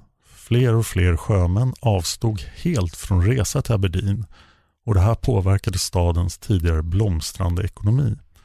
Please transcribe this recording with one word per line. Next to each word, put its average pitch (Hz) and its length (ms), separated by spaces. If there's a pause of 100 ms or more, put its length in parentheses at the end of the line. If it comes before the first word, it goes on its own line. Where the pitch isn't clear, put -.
(260)
Fler 120 500
och 113 100
fler 90 320
sjömän 101 600
avstod 107 640
helt 120 540
från 92 300
resa 123 360
till - 120
Aberdeen 98 520 (600)
och 113 80
det 90 80
här 113 140
påverkade 95 640
stadens 87 580
tidigare 82 460
blomstrande 87 800
ekonomi. 113 540 (280)